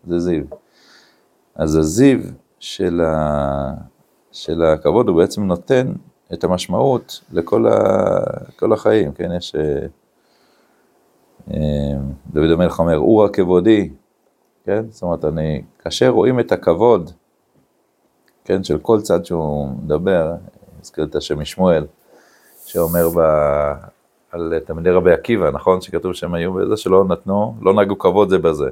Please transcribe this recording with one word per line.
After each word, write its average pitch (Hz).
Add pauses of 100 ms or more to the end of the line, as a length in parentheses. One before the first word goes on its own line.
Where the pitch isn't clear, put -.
זה 87
זיו. 87 (1080)
אז 78
הזיו 101 (400)
של 87
ה-, 73 (600)
של 82
הכבוד 80
הוא 87
בעצם 98
נותן 127 (400)
את -
המשמעות 117 (120)
לכל 107
ה-, 101
כל 107
החיים, 107
כן? 87
יש... 87
אה, 73 (1600)
אה, 73 (280)
דוד 76
המלך 82
אומר, 82
"אורה 107
כבודי", 92 (760)
כן? 104
זאת -
אומרת, 85
אני, 78 (160)
כאשר 117
רואים 120
את -
הכבוד, 90 (1400)
כן, 95
של 76
כל 110
צד 87
שהוא 73 (140)
מדבר, 82 (460)
הזכיר -
את 73
השם 73
משמואל, 82 (760)
שאומר 85
ב-, 73 (560)
על 85 (120)
תלמידי 82
רבי 90
עקיבא, 87
נכון? 92
שכתוב 90
שהם 87
היו 87
בזה 95
שלא 95
נתנו, 101
לא 98
נהגו 101
כבוד 95
זה 95
בזה. 78